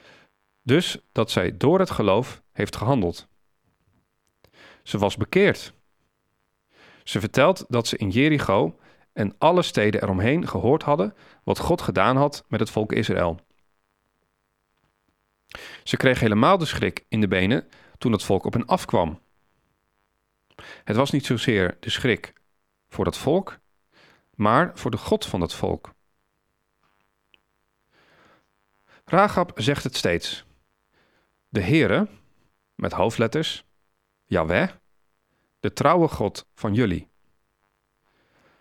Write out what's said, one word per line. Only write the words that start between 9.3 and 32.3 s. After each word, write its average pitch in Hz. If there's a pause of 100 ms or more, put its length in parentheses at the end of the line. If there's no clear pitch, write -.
alle 175
steden 107
eromheen 101
gehoord 120
hadden 170 (280)
wat -
God -
gedaan 104
had 143
met 110
het 110
volk 107
Israël. 90 (2500)
Ze -
kreeg 127
helemaal 120
de 165
schrik -
in 110
de 104
benen 95 (300)
toen 123
het 104
volk 95
op 104
hen 117
afkwam. 92 (1600)
Het 107
was 135
niet 139
zozeer 107
de -
schrik - (540)
voor -
dat 85
volk, 180 (760)
maar 117
voor -
de 107
God -
van -
dat 85
volk. - (3000)
Rahab 185
zegt 135
het 131
steeds. - (1040)
"De 107
Heere," 131 (680)